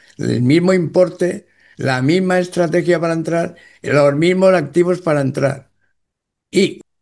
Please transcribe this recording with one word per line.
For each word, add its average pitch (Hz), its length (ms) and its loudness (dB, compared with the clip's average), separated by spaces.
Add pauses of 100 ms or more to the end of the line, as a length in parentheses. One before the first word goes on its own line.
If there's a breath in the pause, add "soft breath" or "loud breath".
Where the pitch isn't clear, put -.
(160 soft breath)
el 120 260 -2
mismo 170 300 2
importe, 180 720 -2 (300 soft breath)
la 127 260 -2
misma 185 360 0
estrategia 175 600 0
para 165 140 -2
entrar, 165 440 -4 (260 soft breath)
los 143 320 2
mismos 185 400 2
activos 175 460 0
para 151 200 -2
entrar. 135 500 -4 (800)
Y - 300 0 (220)